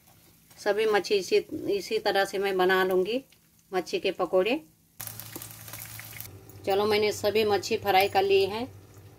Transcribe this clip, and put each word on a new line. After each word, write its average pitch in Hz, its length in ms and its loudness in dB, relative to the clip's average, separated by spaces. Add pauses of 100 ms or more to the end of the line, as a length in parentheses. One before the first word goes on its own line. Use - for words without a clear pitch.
(580)
सभी 214 300 0
मच्छी 208 260 2
इसी, 202 220 0 (340)
इसी 202 300 -2
तरह 196 240 2
से 196 140 -6
मैं 196 200 -2
बना 185 260 4
लूँगी 190 400 0 (480)
मच्छी 180 280 -4
के 196 120 0
पकौड़े। 190 500 2 (2000)
चलो, 196 200 2
मैंने 214 260 2
सभी 208 320 0
मच्छी 208 320 0
फ्राई 196 320 4
कर 196 140 2
ली 196 240 4
है, 220 200 -4 (520)